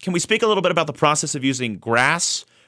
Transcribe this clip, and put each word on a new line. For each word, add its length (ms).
can 120
we 80
speak 220
a 40
little 160
bit 80
about 160
the 60
process 420
of 80
using 340
grass 680